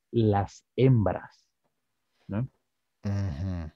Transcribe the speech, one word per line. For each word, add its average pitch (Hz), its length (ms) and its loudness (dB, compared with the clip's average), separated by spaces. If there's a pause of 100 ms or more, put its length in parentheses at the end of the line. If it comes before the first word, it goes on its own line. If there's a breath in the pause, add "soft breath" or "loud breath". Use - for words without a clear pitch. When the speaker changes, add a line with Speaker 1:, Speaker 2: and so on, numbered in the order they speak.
(100)
Speaker 1:
las 104 560 0 (100)
hembras, 110 720 2 (800)
¿no? 110 180 -6 (580)
Speaker 2:
Ujú. 92 720 -6